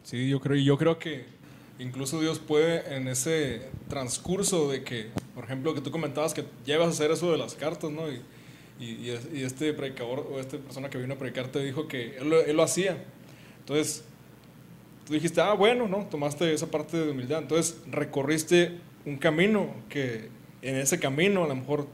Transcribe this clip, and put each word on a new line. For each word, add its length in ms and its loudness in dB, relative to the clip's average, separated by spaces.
Sí, 260 -2
yo 100 4
creo, 180 2
y 60 4
yo 140 6
creo 220 4
que 260 -8
incluso 420 -4
Dios 180 2
puede 560 4
en 120 -4
ese 540 0
transcurso 800 0
de 120 -4
que, 240 -6
por 80 -10
ejemplo, 300 -2
que 80 -4
tú 100 -6
comentabas 420 -2
que 100 -6
llevas 220 4
a 40 2
hacer 200 2
eso 200 2
de 60 4
las 180 -6
cartas, 360 -4
¿no? 200 -6
Y, 100 -8
y, 140 -10
y 40 -4
es-, 240 -6
y 100 -4
este 300 -2
predicador 580 -6
o 80 -6
esta 180 -8
persona 320 -10
que 80 -8
vino 180 -4
a 20 -6
predicar 320 -6
te 140 -2
dijo 240 -4
que 300 -8
él 120 -4
lo, 120 6
él 140 2
lo 80 6
hacía. 340 2
Entonces, 460 -2
tú 80 -4
dijiste, 280 2
"Ah, 120 4
bueno", 340 6
¿no? 220 -2
Tomaste 440 0
esa 140 0
parte 300 -2
de 140 2
humildad. 300 -2
Entonces, 380 0
recorriste 880 2
un 120 -6
camino 500 4
que 400 -4
en 160 -2
ese 220 2
camino 440 2
a 40 2
lo 80 -2
mejor 380 -2